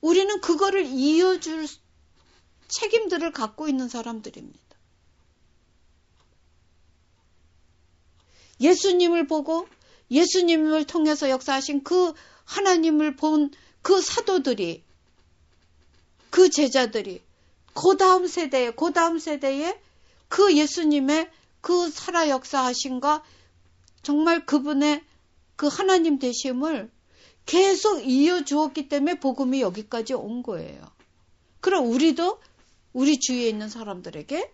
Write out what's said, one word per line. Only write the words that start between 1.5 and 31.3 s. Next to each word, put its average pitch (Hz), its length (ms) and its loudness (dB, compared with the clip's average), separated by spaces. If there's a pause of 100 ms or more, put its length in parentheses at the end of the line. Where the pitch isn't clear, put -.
책임들을 392 640 -4
갖고 233 340 -10
있는 262 220 -4
사람들입니다. 233 720 -14 (4000)
예수님을 349 680 2
보고 320 400 -2 (440)
예수님을 311 760 2
통해서 302 440 0
역사하신 269 540 -2
그 359 280 2 (320)
하나님을 320 720 2
본 302 340 2 (320)
그 381 200 2
사도들이, 254 840 -2 (1400)
그 359 220 6
제자들이 247 720 -2 (480)
그 381 240 2
다음 370 300 4
세대에, 262 460 -2
그 330 200 -2
다음 339 260 0
세대에 294 640 -4 (480)
그 392 260 6
예수님의 302 760 2 (320)
그 349 280 0
살아 339 380 -2
역사하심과 262 960 -2 (800)
정말 320 420 2
그분의 294 580 0 (540)
그 294 100 -4
하나님 330 520 2
되심을 254 720 -4 (600)
계속 381 560 2
이어주었기 294 840 0
때문에 294 300 -2
복음이 269 420 -2
여기까지 226 540 -6
온 240 300 -8
거예요. 180 360 -10 (800)